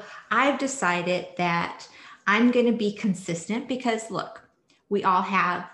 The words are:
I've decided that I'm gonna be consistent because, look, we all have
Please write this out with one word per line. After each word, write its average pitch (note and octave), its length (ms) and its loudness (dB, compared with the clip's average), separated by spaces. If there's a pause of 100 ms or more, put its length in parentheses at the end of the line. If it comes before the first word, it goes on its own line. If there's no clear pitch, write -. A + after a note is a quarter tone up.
(300)
I've B3 300 2
decided F3+ 680 -2 (100)
that E3+ 500 -2 (400)
I'm A3+ 240 6
gonna A#3+ 200 4
be G#3 220 0
consistent G3+ 760 -4
because, A#3 440 -2
look, - 300 -6 (480)
we G3+ 160 0
all F#3 180 4
have F3+ 500 0